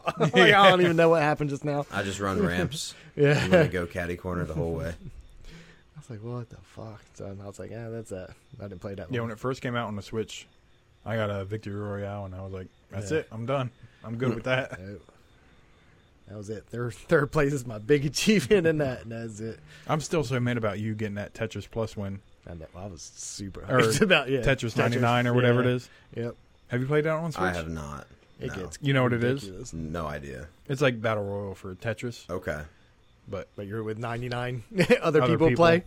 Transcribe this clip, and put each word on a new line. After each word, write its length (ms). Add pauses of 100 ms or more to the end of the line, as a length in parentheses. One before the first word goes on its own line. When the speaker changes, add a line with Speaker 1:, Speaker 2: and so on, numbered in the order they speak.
Speaker 1:
<laughs> 140
Like, 160
Speaker 2:
Yeah. 260
Speaker 1:
I 80
don't 120
even 160
know 120
what 140
happened 260
just 160
now. 260
Speaker 3:
I 120
just 160
run 240
Speaker 1:
<laughs> 20
Speaker 3:
ramps. 480 (220)
Speaker 1:
Yeah. 280
Speaker 3:
I'm 80
gonna 180
go 180
catty 300
corner 280
the 100
whole 180
way. 240
Speaker 1:
<laughs> 480
I 540
was 120
like, 120
"What 260
the 80
fuck?" 440 (140)
So 100
I 220
was 120
like, 120
"Yeah, 180
that's 220
it." 180 (300)
I 80
didn't 140
play 140
that 160
Speaker 2:
Yeah, 100
Speaker 1:
one. 80
Speaker 2:
when 60
it 40
first 240
came 120
out 120
on 80
the 80
Switch, 440 (600)
I 80
got 160
a 120
Victory 300
Royale, 520
and 100
I 80
was 100
like, 140 (240)
"That's 180
Speaker 1:
Yeah. 100
Speaker 2:
it. 120
I'm 160
done. 240 (320)
I'm 140
good 180
with 80
that." 360
Speaker 1:
Yeah. 140 (1300)
That 100
was 140
it. 180
Third, 240
third 380
place 220
is 120
my 140
big 260
<laughs> 60
achievement 560
in 120
that, 240
and 80
that's 280
it. 200 (280)
Speaker 2:
I'm 140
still 220
so 160
mad 180
about 220
you 140
getting 220
that 180
Tetris 360
Plus 280
win. 220 (280)
Speaker 1:
I 60
know, 120 (100)
I 100
was 160 (140)
super 460
Speaker 2:
Or 200
Speaker 1:
hyped 200
<laughs> 20
about, 260
yeah, 120
Speaker 2:
Tetris 320
Speaker 1:
Tetris, 40
Speaker 2:
ninety-nine 500
or 60
whatever 300
Speaker 1:
yeah. 60
Speaker 2:
it 60
is. 140 (260)
Speaker 1:
Yep. 200 (320)
Speaker 2:
Have 140
you 60
played 180
that 80
on 180
Switch? 120
Speaker 3:
I 100
have 140
not. 380 (340)
Speaker 1:
It 100
Speaker 3:
No. 60
Speaker 1:
gets 260
Speaker 2:
You 120
know 100
what 100
it 100
is? 200
Speaker 1:
ridiculous. 300
Speaker 3:
No 320
idea. 420 (200)
Speaker 2:
It's 140
like 200
Battle 240
Royale 300
for 200
Tetris. 540
Speaker 3:
Okay. 320 (680)
Speaker 2:
But 280
Speaker 1:
But 120
you're 160
with 140
ninety-nine 760
<laughs> 80 (220)
other 200
Speaker 2:
Other 0 (100)
Speaker 1:
people 180
Speaker 2:
people. 160
Speaker 1:
play. 220